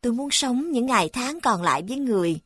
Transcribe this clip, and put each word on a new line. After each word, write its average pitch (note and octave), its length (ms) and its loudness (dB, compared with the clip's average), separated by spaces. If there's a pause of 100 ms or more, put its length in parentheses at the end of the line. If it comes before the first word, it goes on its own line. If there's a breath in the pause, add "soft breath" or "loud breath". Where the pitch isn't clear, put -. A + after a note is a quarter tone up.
tôi A#3+ 120 0
muốn C#4 180 -4
sống C#4 400 0
những B3 140 0
ngày G#3+ 240 2
tháng C4+ 320 -6
còn G#3 200 2
lại D#3 260 0
với C4 100 -4
người F#3 480 0